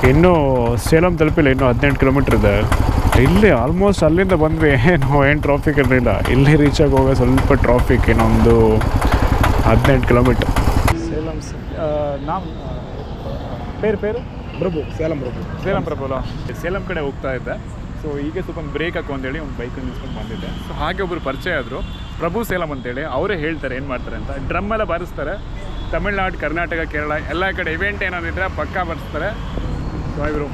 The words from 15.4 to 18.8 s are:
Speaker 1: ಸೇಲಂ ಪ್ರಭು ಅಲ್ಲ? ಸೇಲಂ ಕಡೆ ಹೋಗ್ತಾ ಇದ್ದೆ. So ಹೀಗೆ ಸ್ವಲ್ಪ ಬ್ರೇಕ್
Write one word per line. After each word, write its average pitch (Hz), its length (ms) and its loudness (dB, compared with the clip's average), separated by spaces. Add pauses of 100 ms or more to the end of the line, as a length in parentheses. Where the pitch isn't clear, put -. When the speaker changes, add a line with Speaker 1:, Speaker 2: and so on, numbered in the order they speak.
Speaker 1:
ಸೇಲಂ 190 200 -2
ಪ್ರಭು 151 200 -6
ಅಲ್ಲ? 131 180 -4 (400)
ಸೇಲಂ 175 260 -6
ಕಡೆ 170 120 -6
ಹೋಗ್ತಾ 139 340 -6
ಇದ್ದೆ. 123 460 -8 (240)
So 143 200 -6
ಹೀಗೆ 175 180 -6
ಸ್ವಲ್ಪ 165 180 -8 (140)
ಬ್ರೇಕ್ 160 240 -4